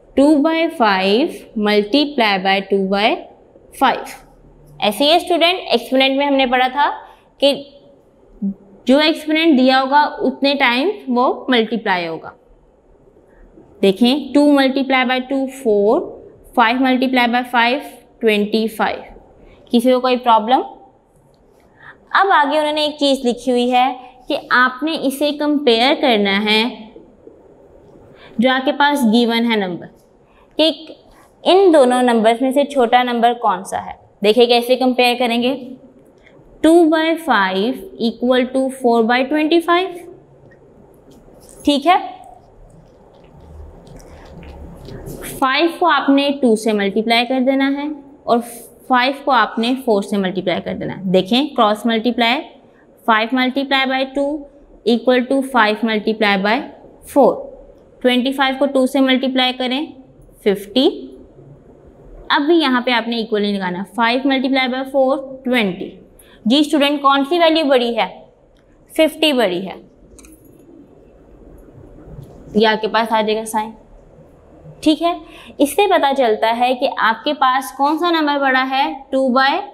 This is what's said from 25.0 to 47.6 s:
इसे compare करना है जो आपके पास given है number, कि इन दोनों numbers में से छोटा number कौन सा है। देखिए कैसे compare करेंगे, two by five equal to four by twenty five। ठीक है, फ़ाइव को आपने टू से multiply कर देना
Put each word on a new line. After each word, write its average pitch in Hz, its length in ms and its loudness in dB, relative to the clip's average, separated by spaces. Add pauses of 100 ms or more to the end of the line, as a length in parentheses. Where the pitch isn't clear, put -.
इसे 294 280 -2
compare 285 640 2
करना 202 400 2
है 214 200 2 (1800)
जो 254 100 4
आपके 262 240 -2
पास 285 320 0
given 233 380 2
है 226 160 0
number, 180 360 -8 (640)
कि 311 380 -2 (480)
इन 370 280 6
दोनों 247 300 4
numbers 233 400 2
में 262 100 0
से 285 120 2
छोटा 247 380 2
number 240 320 0
कौन 196 300 -2
सा - 140 -8
है। 185 160 -12 (280)
देखिए 214 240 4
कैसे 240 300 2
compare 247 420 0
करेंगे, 240 340 -2 (1120)
two 330 220 6
by 320 320 2
five 220 840 -2
equal 247 440 0
to 262 160 -2 (140)
four 233 280 2
by 247 200 0
twenty 302 360 0
five। 349 320 0 (1700)
ठीक 285 220 0
है, 370 120 4 (3250)
फ़ाइव 330 500 0
को 349 60 2
आपने 277 440 2 (120)
टू 233 140 4
से 220 160 -2
multiply 214 520 0
कर 262 180 -2
देना 269 280 0